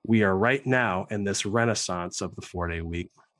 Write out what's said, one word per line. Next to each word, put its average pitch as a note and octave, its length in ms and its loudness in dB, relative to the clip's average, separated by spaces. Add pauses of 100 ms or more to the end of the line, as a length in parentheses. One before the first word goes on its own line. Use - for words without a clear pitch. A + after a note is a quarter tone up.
we A2 180 6
are F#2+ 140 4
right A#2+ 300 2
now A#2 440 2
in G#2 120 -4
this G2 220 -2
renaissance G2 800 -2
of F#2 120 -8
the - 80 -14
four-day E2+ 380 -6
week, F2 300 -6 (300)